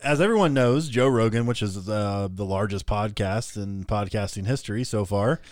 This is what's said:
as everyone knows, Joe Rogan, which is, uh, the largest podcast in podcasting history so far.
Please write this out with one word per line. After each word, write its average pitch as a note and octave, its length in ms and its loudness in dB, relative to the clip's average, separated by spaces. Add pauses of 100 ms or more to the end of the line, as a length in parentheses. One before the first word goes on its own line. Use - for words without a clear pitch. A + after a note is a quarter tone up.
as C#3+ 160 2
everyone G3 340 4
knows, C3+ 340 4
Joe B2+ 200 4
Rogan, A#2 380 2
which A#2+ 140 -2
is, G2 280 -4
uh, G2+ 420 -2
the G2 140 -6
largest G2 420 -2
podcast G#2 720 -2
in G2 220 -6
podcasting G2+ 640 -4
history B2 380 -4
so G#2 200 -2
far. G2+ 360 0 (120)